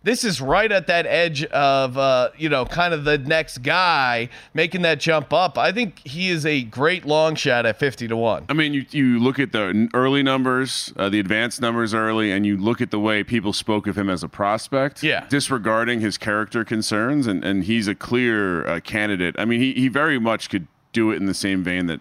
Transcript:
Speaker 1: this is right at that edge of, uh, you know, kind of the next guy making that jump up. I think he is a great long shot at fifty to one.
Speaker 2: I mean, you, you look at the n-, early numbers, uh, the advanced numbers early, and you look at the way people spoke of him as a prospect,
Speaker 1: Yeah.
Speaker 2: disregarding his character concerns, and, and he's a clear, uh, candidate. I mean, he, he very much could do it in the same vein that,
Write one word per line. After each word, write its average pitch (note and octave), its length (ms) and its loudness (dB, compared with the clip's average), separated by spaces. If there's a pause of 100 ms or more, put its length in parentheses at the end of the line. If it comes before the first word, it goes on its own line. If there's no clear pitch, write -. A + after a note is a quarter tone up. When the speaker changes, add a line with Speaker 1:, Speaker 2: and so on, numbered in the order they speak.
Speaker 1:
this A#3+ 220 0
is E3+ 160 -2
right F#3 320 2
at F#3 140 0
that E3+ 180 2
edge D#3 420 0
of, C3+ 520 2
uh, C3 400 4
you D#3 100 -2
know, C3+ 160 0
kind E3+ 300 -2
of D3 100 -4
the D3 140 2
next D#3 400 -2
guy C3+ 720 2 (240)
making F3 280 0
that D#3+ 160 2
jump D#3 360 0
up. E3+ 240 2
I D3 120 2
think G#3 360 -4
he F3 240 -4
is D#3+ 160 -2
a D3 160 0
great C#3 420 -2
long D#3 300 2
shot A#2+ 320 2
at A2+ 120 0
fifty B2 300 -2
to A2+ 80 -2
one. G#2 320 0
Speaker 2:
I C#3 60 -2
mean, D3+ 180 0
you, C3+ 180 -4
you B2+ 280 4
look B2+ 200 2
at C3 140 0
the G#2+ 120 0
n-, G#2 280 2
early C3+ 300 2
numbers, C3 720 -2
uh, G2 140 0
the G#2 100 2
advanced G#2+ 400 -2
numbers A#2 320 -2
early, A2 400 0
and G2+ 140 0
you G2+ 100 2
look A2 240 0
at A#2+ 100 -4
the G#2+ 100 -2
way G#2+ 220 0
people G#2 300 -2
spoke G#2+ 340 -2
of G2+ 120 -4
him G2 100 -2
as F2+ 140 -2
a E2 60 -8
prospect, A2 720 -2
Speaker 1:
Yeah. C#3+ 260 -2
Speaker 2:
disregarding A#2 720 0
his G#2+ 160 -2
character G#2+ 480 -2
concerns, A#2 640 0
and, F#2+ 180 -2
and F#2+ 200 0
he's A2 220 0
a G2+ 80 0
clear, G#2+ 720 0
uh, E2+ 140 -2
candidate. G2+ 580 -2
I G2+ 60 -2
mean, A#2 160 2
he, C3 140 0
he C3 140 2
very C#3+ 300 0
much A2+ 300 -2
could F#2 200 -4 (240)
do A2 180 2
it G2+ 60 0
in F#2+ 100 -2
the F#2+ 80 0
same F#2+ 280 -2
vein F2+ 260 -2
that, D#2+ 120 -6